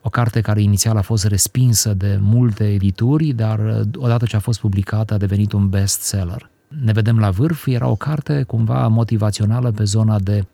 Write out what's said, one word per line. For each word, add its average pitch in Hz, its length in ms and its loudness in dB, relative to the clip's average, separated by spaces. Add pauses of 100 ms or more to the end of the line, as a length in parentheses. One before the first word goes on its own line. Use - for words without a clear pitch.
o - 80 -6
carte 117 320 0
care 107 200 0
inițial 101 360 2
a 101 40 0
fost 104 240 -2
respinsă 107 680 0
de 98 280 0
multe 107 520 2
edituri, 123 600 0
dar, 110 260 -2
uh, 107 220 0 (140)
odată 120 300 0
ce 113 100 -2
a 104 40 2
fost 113 200 -2
publicată, 104 540 -2
a 107 40 0
devenit 101 340 0
un 101 180 2
bestseller. 98 800 -4 (340)
Ne 110 80 2
vedem 113 280 2
la 104 100 4
vârf 139 380 -2
era 127 200 -2
o 117 80 0
carte 143 480 -4
cumva 117 440 0
motivațională 110 840 0
pe 107 120 -2
zona 107 360 2
de 98 340 0